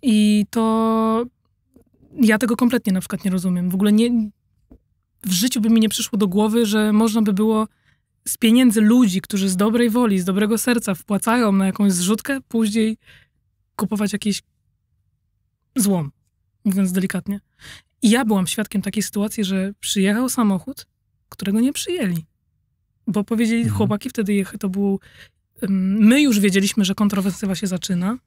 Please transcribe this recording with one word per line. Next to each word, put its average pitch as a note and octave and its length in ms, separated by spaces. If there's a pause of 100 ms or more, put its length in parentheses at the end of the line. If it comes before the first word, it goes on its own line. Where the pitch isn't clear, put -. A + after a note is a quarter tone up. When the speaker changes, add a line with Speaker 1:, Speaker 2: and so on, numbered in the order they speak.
Speaker 1:
I G#3+ 480
to A3+ 760 (960)
ja A3 160
tego A#3 180
kompletnie A#3+ 380
na F#3+ 60
przykład - 260
nie F#3+ 60
rozumiem. F3+ 380
W F3+ 60
ogóle G#3 180
nie, A3+ 360 (960)
w F#3 60
życiu G#3+ 300
by A3+ 80
mi A3+ 120
nie A3 80
przyszło - 280
do G3+ 100
głowy, G#3+ 380
że G#3+ 280
można A3 280
by G#3+ 120
było A3 340 (600)
z - 100
pieniędzy A3+ 440
ludzi, G#3 400
którzy G3 280
z F#3 80
dobrej A3+ 320
woli, G#3+ 300
z F3 60
dobrego G#3 320
serca A3+ 380
wpłacają A3 560
na G3 140
jakąś G3 280
zrzutkę, A3 540
później A3 500 (760)
kupować G#3 380
jakiś G3+ 300 (1300)
złom, F3 360 (540)
mówiąc F#3+ 260
delikatnie. F#3+ 480 (640)
I G#3 80
ja A#3 160
byłam G3 220
świadkiem G#3 340
takiej G3 220
sytuacji, G#3 400
że F#3+ 360
przyjechał G#3 500
samochód, G#3+ 580 (420)
którego G3+ 300
nie C4 140
przyjęli. F#3+ 520 (840)
Bo G#3 160
powiedzieli, A#3 380
Speaker 2:
Mhm. G#3+ 160
Speaker 1:
chłopaki G#3 320
wtedy G#3 240
jecha-, G3+ 240
to G3+ 120
był, G3 300 (600)
em, F#3+ 360 (100)
my C4+ 140
już B3 180
wiedzieliśmy, G3 460
że F#3+ 100
kontrofensywa G3 600
się G3+ 120
zaczyna. F#3 600